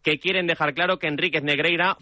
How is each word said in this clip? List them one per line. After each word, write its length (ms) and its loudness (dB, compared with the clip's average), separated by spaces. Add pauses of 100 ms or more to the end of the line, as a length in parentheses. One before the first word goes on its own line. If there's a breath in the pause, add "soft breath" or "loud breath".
que 160 0
quieren 260 0
dejar 260 0
claro 280 0
que 80 -2
Enríquez 340 -2
Negreira 600 0